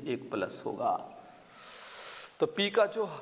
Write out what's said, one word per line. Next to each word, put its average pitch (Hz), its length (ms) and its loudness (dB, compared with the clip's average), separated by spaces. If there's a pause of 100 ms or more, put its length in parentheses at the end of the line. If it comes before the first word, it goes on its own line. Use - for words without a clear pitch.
एक 123 240 -2
प्लस 95 340 -2
होगा। 110 260 2 (1500)
तो 160 80 6
पी 202 220 2
का 208 160 8
जो, 208 200 0 (160)